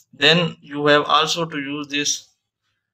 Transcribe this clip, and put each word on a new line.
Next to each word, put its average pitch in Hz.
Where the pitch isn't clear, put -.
Then 160
you 147
have 147
also 160
to 160
use 143
this 143